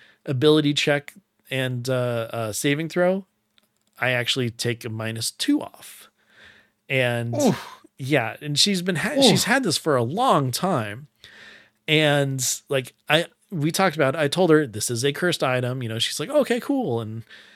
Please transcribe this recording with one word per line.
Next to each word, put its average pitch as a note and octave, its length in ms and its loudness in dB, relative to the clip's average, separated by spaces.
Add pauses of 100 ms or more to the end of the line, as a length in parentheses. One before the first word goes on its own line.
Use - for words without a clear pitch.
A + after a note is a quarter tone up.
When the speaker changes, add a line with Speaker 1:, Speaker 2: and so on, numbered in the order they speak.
(260)
Speaker 1:
ability D3+ 480 4
check C#3+ 400 -2 (360)
and, B2+ 380 -4
uh, A#2+ 440 -2
uh, A2+ 200 -6
saving D3 360 -2
throw, F3+ 360 0 (760)
I B2 120 0
actually B2 400 -2
take A#2+ 340 -6
a A#2 60 -8
minus A2+ 400 -6
two - 300 0
off. - 480 -18 (800)
And A#2+ 460 0
Speaker 2:
Oof. A#3+ 460 0 (180)
Speaker 1:
yeah, B2+ 420 0
and D3 180 -6
she's F#3+ 240 2
been F3+ 140 -2
ha-, E3+ 200 -4
Speaker 2:
Oof. C4+ 80 4
Speaker 1:
she's G3 200 6
had B3+ 200 2
this F3 140 0
for D3 180 0
a A#2+ 80 2
long E3 460 2
time. B2+ 580 -4 (800)
And, C#3+ 560 4 (240)
like, C3+ 260 -4 (140)
I, D#3 180 4 (240)
we D#3+ 220 -2
talked F3 240 0
about C#3 180 2
it. E3 60 -4
I D3 80 2
told E3+ 220 2
her, D3+ 180 4
"This - 200 -6
is A#2+ 160 -2
a C#3+ 80 0
cursed E3+ 300 -2
item." B2+ 400 -2
You A2+ 60 -4
know, A2 100 -4
she's - 220 -4
like, F#3 100 -8
"Okay, B3 300 0
cool." G#3 400 -2
And, A2 240 -10 (320)